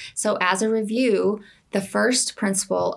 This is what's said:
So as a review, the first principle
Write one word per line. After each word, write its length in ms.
So 240
as 220
a 80
review, 720
the 80
first 560
principle 600